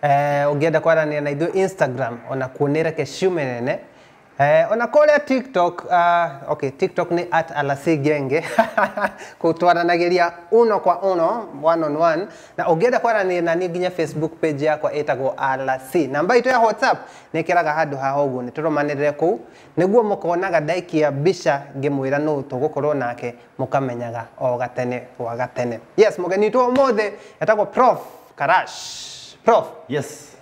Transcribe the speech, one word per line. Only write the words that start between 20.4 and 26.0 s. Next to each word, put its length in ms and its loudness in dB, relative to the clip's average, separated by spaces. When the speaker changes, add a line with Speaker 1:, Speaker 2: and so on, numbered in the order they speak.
Speaker 1:
ndaikia 500 0
mbica 500 0
ngĩmwĩra 460 0
nũũ 180 -2
tũgũkorwo 520 -2
nake, 400 -6
mũkamenyaga 640 -4
o 180 0
gatene 440 -4
gwa 180 -6
gatene. 440 -6
Yes, 220 4